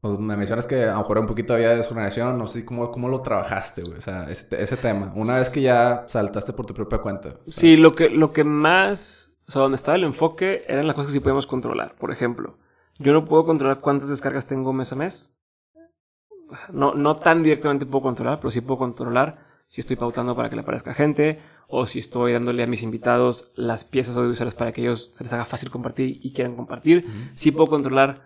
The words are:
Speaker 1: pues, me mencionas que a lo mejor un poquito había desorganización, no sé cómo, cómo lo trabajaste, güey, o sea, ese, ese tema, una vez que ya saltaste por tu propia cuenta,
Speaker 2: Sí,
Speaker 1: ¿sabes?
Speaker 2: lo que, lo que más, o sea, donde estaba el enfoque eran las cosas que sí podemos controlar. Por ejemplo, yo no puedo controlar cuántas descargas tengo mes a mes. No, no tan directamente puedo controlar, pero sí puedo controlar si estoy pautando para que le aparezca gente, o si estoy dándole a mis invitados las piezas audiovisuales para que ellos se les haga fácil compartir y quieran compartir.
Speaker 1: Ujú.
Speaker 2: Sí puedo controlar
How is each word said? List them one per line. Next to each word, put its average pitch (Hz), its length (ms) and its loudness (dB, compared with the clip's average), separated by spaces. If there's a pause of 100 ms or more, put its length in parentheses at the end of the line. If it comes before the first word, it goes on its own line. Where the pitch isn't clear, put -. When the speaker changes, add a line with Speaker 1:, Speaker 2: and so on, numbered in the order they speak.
Speaker 1:
pues, 101 180 -6
me 107 180 -6
mencionas 113 300 -4
que 131 160 0
a 110 100 0
lo 104 60 -4
mejor 104 200 0
un 110 60 0
poquito 113 280 -4
había 113 220 4
desorganización, 117 600 -4
no 113 100 -6
sé 117 180 -10
cómo, 120 260 -6
cómo 123 180 -6
lo 131 120 -2
trabajaste, 95 600 -4
güey, 85 140 -12
o - 40 -16
sea, 92 280 -8
ese, - 180 -12 (140)
ese 104 160 -4
tema, 98 380 -2
una 110 240 0
vez 127 100 0
que 143 120 -2
ya 120 460 4
saltaste 104 460 -4
por 113 120 -8
tu 104 80 -12
propia 104 260 -4
cuenta, 98 360 -8 (120)
Speaker 2:
Sí, 160 40 -18
Speaker 1:
¿sabes? 160 280 10
Speaker 2:
lo 160 160 10
que, 165 140 4
lo 151 240 4
que 156 100 2
más, 170 880 0 (160)
o - 40 -20
sea, 139 100 2
donde 135 160 2
estaba 151 200 0
el 190 80 2
enfoque 160 600 -2
eran 143 200 0
las 151 80 0
cosas 143 160 -6
que 139 60 0
sí - 40 2
podemos 135 260 0
controlar. - 480 -6
Por - 160 -8
ejemplo, - 460 -6 (400)
yo 139 160 4
no 156 120 4
puedo 156 200 4
controlar 135 360 0
cuántas 139 280 0
descargas 135 380 -4
tengo 131 260 -4
mes 131 180 -6
a 127 40 -8
mes. 160 340 -8 (1400)
No, 139 220 0
no 147 240 2
tan 165 260 4
directamente 147 420 2
puedo 131 180 -2
controlar, 127 360 -2
pero 131 120 -6
sí 117 100 -4
puedo 131 160 -4
controlar 123 680 -2 (220)
si - 140 -14
estoy 127 140 -4
pautando 120 400 -4
para 120 140 -4
que - 60 -10
le 117 60 -8
aparezca 127 320 -8
gente, 151 460 0 (280)
o 127 180 -2
si - 140 -8
estoy 120 340 -2
dándole 120 300 0
a 117 40 -2
mis 110 140 -4
invitados 120 720 0
las 117 300 -4
piezas 123 300 -2
audiovisuales 120 400 -2
para 117 160 -4
que 117 100 -8
ellos 120 360 -4
se - 80 -14
les 117 80 -8
haga 117 120 -4
fácil - 240 -10
compartir 127 540 -6
y 131 100 -8
quieran 123 220 -4
compartir. 123 500 4
Speaker 1:
Ujú. 110 80 -12 (200)
Speaker 2:
Sí 156 180 2
puedo 156 160 4
controlar 135 580 2